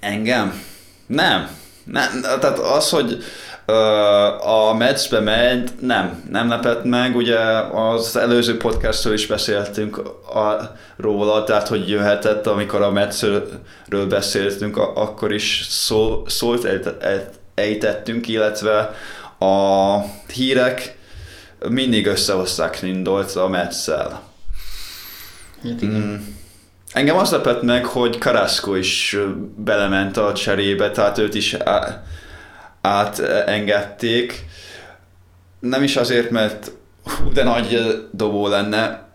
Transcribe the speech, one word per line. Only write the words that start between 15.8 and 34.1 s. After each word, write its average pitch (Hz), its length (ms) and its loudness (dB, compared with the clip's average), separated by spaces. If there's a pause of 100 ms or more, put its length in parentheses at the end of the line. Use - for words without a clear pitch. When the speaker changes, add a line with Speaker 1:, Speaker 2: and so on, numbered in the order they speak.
Speaker 1:
szólt 120 380 -2
ejt-, 95 380 -2
ejt-, - 360 -4 (160)
ejtettünk, 107 720 -2
illetve 107 680 0 (440)
a 98 580 4 (380)
hírek 127 600 0 (720)
mindig 117 380 2
összehozták 92 720 0
Lindolt 95 560 -2
a 90 120 2
Metszel. - 760 -4 (1400)
Speaker 2:
Hát 233 180 -6
igen. 107 180 0
Speaker 1:
Mm. 104 140 -4 (800)
Engem 143 240 4
az 185 140 2
lepett 135 320 2
meg, 123 220 2
hogy 120 340 0
Carrasco 107 560 2
is, 95 400 0
ö, 101 120 2 (300)
belement 98 600 0
a 104 160 2
cserébe, 98 580 0
tehát 101 280 2
őt 107 160 0
is 104 200 -2
á-, - 480 0 (800)
átengedték. 104 1600 0 (1160)